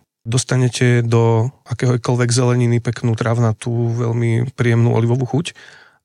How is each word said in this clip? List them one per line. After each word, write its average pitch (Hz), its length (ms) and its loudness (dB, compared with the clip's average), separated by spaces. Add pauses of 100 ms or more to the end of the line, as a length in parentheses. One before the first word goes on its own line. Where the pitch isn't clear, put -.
(220)
Dostanete 123 800 0
do 117 480 2 (160)
akéhokoľvek 123 640 -2
zeleniny 120 540 2
peknú, 117 340 -2
trávnatú, 117 800 -2
veľmi 117 560 -2
príjemnú 117 400 2
olivovú 117 320 0
chuť. 135 320 -4 (460)